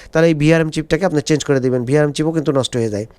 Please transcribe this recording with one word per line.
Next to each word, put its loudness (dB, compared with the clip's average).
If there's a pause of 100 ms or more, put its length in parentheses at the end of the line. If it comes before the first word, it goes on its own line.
(120)
তাহলে 4
এই 2
ভিআরএম 2
চিপটাকে -2
আপনি 0
চেঞ্জ 0
করে 0
দিবেন, 0
ভিআরএম 0
চিপও -2
কিন্তু -2
নষ্ট -2
হয়ে 0
যায়। -6 (120)